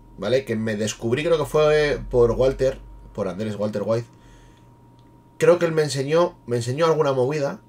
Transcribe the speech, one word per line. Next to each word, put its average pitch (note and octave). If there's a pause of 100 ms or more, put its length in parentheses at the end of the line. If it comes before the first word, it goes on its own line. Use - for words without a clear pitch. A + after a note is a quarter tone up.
(180)
¿vale? A#2+
Que A#2
me A2
descubrí, A2+
creo E3
que D3
fue D3+ (100)
por A#2+
Walter, C3 (340)
por G2+
Andrés G#2
Walter G#2
White. A2+ (1300)
Creo E3+
que E3+
él E3
me D#3
enseñó, D3 (100)
me A#2+
enseñó B2+
alguna D3+
movida C#3+